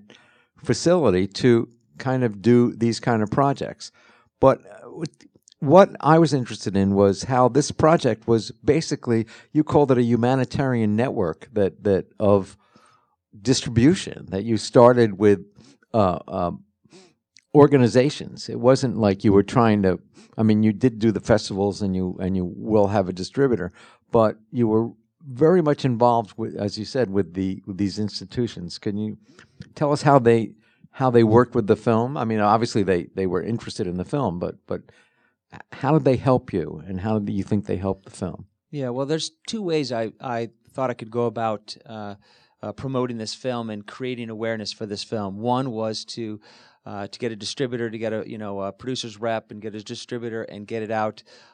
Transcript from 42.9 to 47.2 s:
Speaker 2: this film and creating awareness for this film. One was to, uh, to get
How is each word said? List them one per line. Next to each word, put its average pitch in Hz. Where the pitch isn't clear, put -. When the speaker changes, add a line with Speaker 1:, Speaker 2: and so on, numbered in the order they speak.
Speaker 2:
this 110
film 120
and 104
creating 123
awareness 110
for -
this 101
film. 101
One 123
was 110
to, 107
uh, 101
to -
get 117